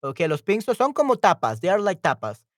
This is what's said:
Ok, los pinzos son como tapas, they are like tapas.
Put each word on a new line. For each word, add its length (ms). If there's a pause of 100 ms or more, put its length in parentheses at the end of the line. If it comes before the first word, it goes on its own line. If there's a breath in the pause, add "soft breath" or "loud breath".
Ok, 200
los 220
pinzos 340
son 160
como 240
tapas, 420
they 100
are 120
like 200
tapas. 440 (120)